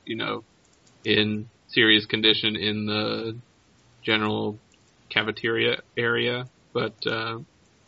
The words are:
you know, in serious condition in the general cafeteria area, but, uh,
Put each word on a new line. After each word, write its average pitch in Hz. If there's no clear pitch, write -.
you 117
know, 107
in 107
serious 110
condition 110
in 104
the 110
general 107
cafeteria 113
area, 120
but, 120
uh, 113